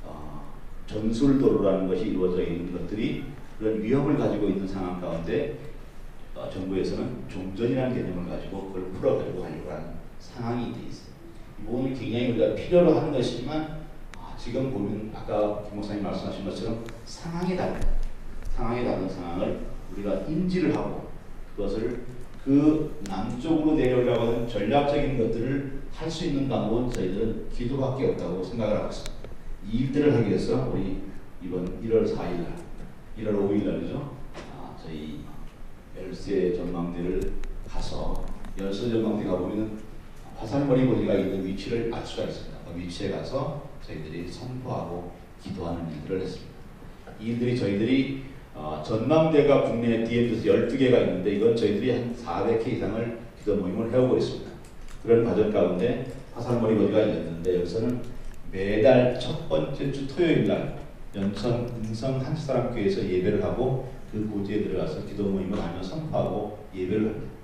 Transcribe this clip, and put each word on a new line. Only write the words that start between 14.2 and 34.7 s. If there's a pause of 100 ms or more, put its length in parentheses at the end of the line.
지금
보면
아까
김
목사님
말씀하신
것처럼 (220)
상황이
다릅니다. (680)
상황이
다른
상황을 (340)
우리가
인지를
하고 (460)
그것을 (400)
그
남쪽으로
내려오려고
하는
전략적인
것들을 (120)
할
수
있는
방법은
저희들은
기도밖에
없다고
생각을
하고
있습니다. (520)
이
일들을
하기
위해서
우리 (440)
이번
일월
사일
날, (600)
일월
오일
날이죠. (460)
아,